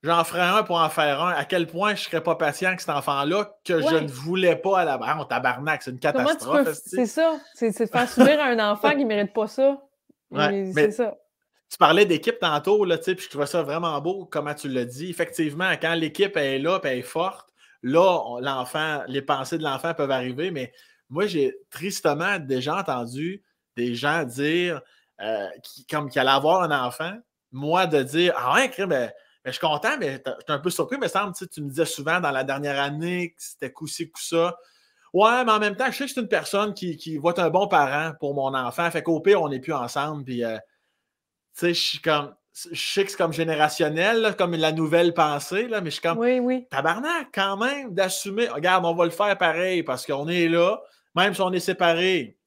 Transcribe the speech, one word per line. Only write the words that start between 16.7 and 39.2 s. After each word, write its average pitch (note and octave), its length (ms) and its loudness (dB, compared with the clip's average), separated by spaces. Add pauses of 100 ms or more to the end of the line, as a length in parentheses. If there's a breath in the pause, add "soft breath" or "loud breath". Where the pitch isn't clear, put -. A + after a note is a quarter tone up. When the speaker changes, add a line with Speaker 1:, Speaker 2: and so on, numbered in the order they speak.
Speaker 1:
puis C#3+ 120 -2
elle B2+ 80 -2
est - 20 -8
forte, E3+ 480 -6 (340 soft breath)
là, E3 440 6
on, A#2+ 120 -10
l'enfant, D3+ 680 -4
les C3+ 160 -4
pensées C#3 340 -2
de D#3 60 -4
l'enfant D3 300 -2
peuvent C#3+ 180 -2
arriver, B2+ 400 -2
mais C3 200 -8 (380 soft breath)
moi, E3 180 -2
j'ai D3 280 0 (140)
tristement F3 680 -2
déjà C3+ 380 -2
entendu D3+ 680 -6 (320)
des A#2+ 200 -2
gens D3 280 0
dire, D3 580 -2 (400 soft breath)
euh, G#2 260 -4 (160)
qui, - 220 -20
comme, D3 240 -4
qui D3 100 -2
allaient C3 120 2
avoir D#3 320 4
un C#3+ 220 0
enfant, D#3+ 280 -6 (380)
moi, D3+ 360 0
de D3+ 160 4
dire, « D#3+ 340 2
Ah B2+ 180 2
ouais, B3+ 140 4
crime, G3 180 -6
ben, C3 200 0
ben, G#2 40 -10 (340 soft breath)
je B2+ 60 -6
suis - 80 -10
content, E3+ 400 0
mais C#3 200 -4
t'as, - 200 -8
j'étais - 120 -6
un C#3+ 80 0
peu E3+ 120 -2
surpris, A#3+ 280 -2
mais A3+ 80 -2
semble, G3 260 -2
tu F#3 120 -12
sais, - 40 -16
tu - 120 -14
me C#3+ 80 -8
disais D3+ 160 0
souvent D3+ 340 -2
dans D#3 120 0
la C3 120 -2
dernière C#3 380 -2
année E3+ 480 -4
que - 80 -20
c'était - 340 -12
coup-ci, D#3 400 -10
coup-ça. » E3+ 460 -2 (560 soft breath)
Ouais, A#3 320 4
mais A3+ 60 4
en G#3+ 80 4
même G#3 180 0
temps, B3+ 140 0
je - 60 -8
sais C#4 80 -4
que C4 60 -8
c'est - 100 -6
une A3 60 -6
personne G3+ 460 0
qui, F3 240 -8
qui D#3 200 -8
va D3 120 2
être F3 100 -2
un E3+ 100 4
bon F#3 200 2
parent D3+ 500 2
pour C#3+ 140 -4
mon C3+ 220 -2
enfant, C3 360 -2
fait D#3+ 120 -4
qu'au D#3+ 180 0